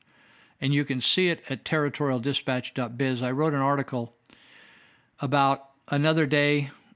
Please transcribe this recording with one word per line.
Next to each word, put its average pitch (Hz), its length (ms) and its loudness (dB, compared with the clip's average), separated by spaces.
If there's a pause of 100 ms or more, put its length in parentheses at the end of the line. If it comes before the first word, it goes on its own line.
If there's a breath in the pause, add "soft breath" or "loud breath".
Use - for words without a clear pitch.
(600 soft breath)
and 139 120 0
you 143 120 2
can 127 160 -4
see 185 260 2
it 170 220 -2
at 135 160 -8
territorialdispatch 135 1080 -2
dot 120 240 -6
biz. 131 240 0
I 127 100 -2
wrote 147 220 0
an 139 60 0
article 135 560 -2 (1040 loud breath)
about 139 460 2 (240)
another 156 360 2
day, 143 440 2 (260 loud breath)